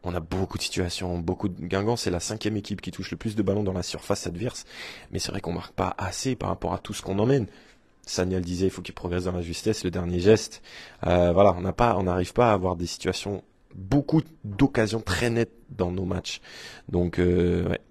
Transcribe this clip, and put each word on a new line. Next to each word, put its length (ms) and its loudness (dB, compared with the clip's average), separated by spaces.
On 60 -4
a 60 -2
beaucoup 380 -4
de 40 -4
situations, 560 -2
beaucoup 300 -2
de, 160 -6
Guingamp, 320 0
c'est 140 -2
la 100 0
cinquième 360 -4
équipe 260 -6
qui 100 -8
touche 180 -10
le 60 -6
plus 180 -6
de 80 0
ballons 220 2
dans 80 0
la 100 -2
surface 440 -4
adverse. 380 -6
Mais 80 -4
c'est 140 -4
vrai 80 -6
qu'on 120 -4
marque 200 -8
pas 260 -2
assez 380 -4
par 140 -4
rapport 240 -2
à 40 -4
tout 140 -10
ce 100 -8
qu'on 160 -2
emmène. 280 4
Sanya 300 0
le 80 0
disait, 220 0
il 40 4
faut 120 -12
qu'il 120 -12
progresse 300 -4
dans 80 -2
la 80 -2
justesse, 420 -2
le 80 0
dernier 300 -2
geste. 420 4
Euh, 260 6
voilà, 240 8
on 60 -6
n'a 100 -2
pas, 240 4
on 80 0
n'arrive 300 0
pas 160 6
à 20 6
avoir 240 2
des 100 -4
situations 560 -4
beaucoup 480 2
d'occasions 560 2
très 300 0
nettes 240 0
dans 200 0
nos 140 -2
matchs. 360 -6
Donc, 300 0
euh, 500 4
ouais. 120 -2